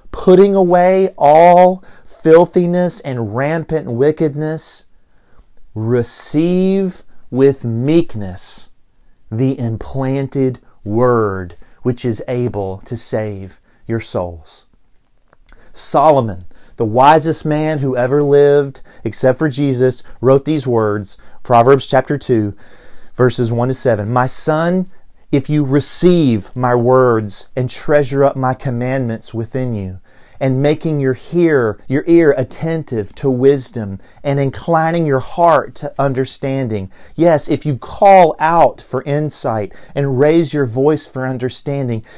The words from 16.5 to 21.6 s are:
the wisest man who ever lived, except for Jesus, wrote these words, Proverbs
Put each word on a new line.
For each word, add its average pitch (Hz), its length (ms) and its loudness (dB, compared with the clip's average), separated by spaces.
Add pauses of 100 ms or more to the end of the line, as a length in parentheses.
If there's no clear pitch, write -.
the 117 80 -4
wisest 147 640 2
man 156 320 -2
who 131 180 -2
ever 127 260 2
lived, 143 600 4 (220)
except 123 340 0
for 156 100 0
Jesus, 131 540 0 (180)
wrote 135 240 4
these 147 220 -4
words, 107 500 -2 (260)
Proverbs 123 460 4